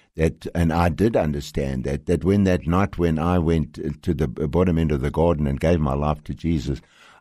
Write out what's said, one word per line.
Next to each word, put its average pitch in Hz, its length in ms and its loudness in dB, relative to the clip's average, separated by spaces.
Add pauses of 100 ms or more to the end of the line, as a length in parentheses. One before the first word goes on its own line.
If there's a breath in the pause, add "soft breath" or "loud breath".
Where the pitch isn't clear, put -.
(160 soft breath)
that, 80 380 -2
and 85 180 2
I 85 160 2
did 85 280 0
understand 71 680 -4
that, 69 220 -6
that 85 180 0
when 98 200 4
that 90 220 2
night 92 320 0
when 82 200 2
I 87 200 2
went 78 640 -2
to 87 120 0
the 73 120 -2
b-, 67 200 -4
bottom 85 320 2
end 80 120 2
of 71 120 -2
the 71 80 -2
garden 78 360 0
and 69 140 -2
gave 82 200 2
my 69 140 0
life 76 300 -2
to 76 100 -8
Jesus, 69 460 -2 (400 soft breath)